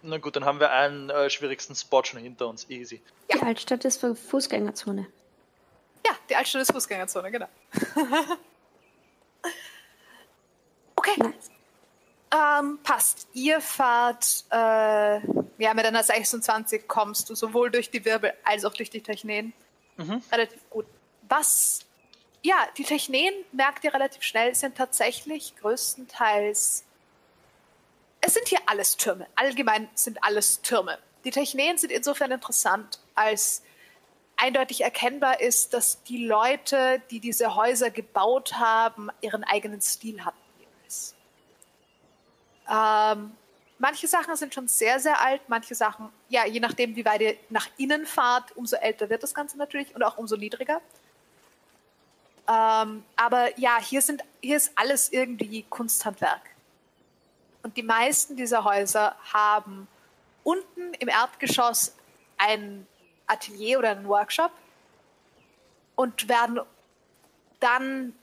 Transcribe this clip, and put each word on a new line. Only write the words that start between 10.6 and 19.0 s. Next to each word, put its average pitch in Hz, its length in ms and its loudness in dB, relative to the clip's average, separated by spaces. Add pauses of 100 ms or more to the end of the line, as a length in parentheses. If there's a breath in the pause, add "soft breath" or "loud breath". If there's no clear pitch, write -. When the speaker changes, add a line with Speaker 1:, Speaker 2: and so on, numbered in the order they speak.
Speaker 2:
Okay. 403 220 2
Speaker 3:
Nice. - 340 -4 (840)
Speaker 2:
Ähm, 294 500 2
passt. - 500 -2
Ihr 294 260 0
fahrt, 240 920 0
äh, 214 680 4 (400)
ja, 220 160 2
mit 226 120 2
einer 226 180 2
sechsundzwanzig 220 840 0
kommst 208 420 -2
du 226 60 -10
sowohl 233 360 0
durch 240 200 0
die 214 140 -6
Wirbel 220 280 2 (100)
als 214 220 2
auch 208 80 -2
durch 220 160 -8
die 220 120 -10